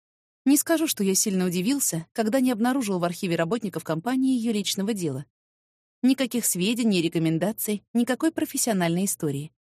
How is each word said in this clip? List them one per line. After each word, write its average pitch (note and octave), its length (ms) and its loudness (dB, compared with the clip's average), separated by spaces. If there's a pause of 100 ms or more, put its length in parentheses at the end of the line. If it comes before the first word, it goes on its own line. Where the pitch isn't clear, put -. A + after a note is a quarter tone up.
(440)
Не C#4 140 6
скажу, E4 280 2
что - 160 -4
я F#3+ 120 2
сильно F#3 320 0
удивился, F3+ 680 -2
когда A3 280 0
не B3+ 100 2
обнаружил A#3 480 0
в E3+ 60 0
архиве E3+ 320 -2
работников F3 460 -2
компании C4 540 0
ее A#3 160 0
личного G3+ 400 -2
дела. D#3 320 -4 (800)
Никаких B3 420 2
сведений, G#3+ 560 2
рекомендаций, E3 840 0 (120)
никакой B3 360 2
профессиональной G3 760 0
истории. D3 460 -4 (240)